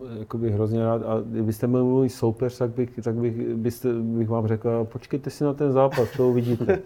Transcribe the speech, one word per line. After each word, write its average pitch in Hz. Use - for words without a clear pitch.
eh, -
jakoby 113
hrozně 110
rád, 113
a 110
kdybyste 113
byl 127
můj 127
soupeř, 120
tak 123
bych, 120
tak 113
bych, 117
byste, 117
bych 113
vám 113
řekl: 113
"Počkejte 139
si -
na 143
ten 143
zápas, 131
to 127
uvidíte." 123